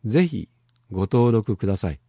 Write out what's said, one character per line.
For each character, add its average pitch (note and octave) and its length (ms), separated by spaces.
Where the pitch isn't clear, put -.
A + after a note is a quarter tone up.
ぜ D#3 220
ひ G2+ 200
ご F#2 100
登 A#2+ 300
録 A2 260
く - 80
だ G2 100
さ F2+ 160
い。 C#2 180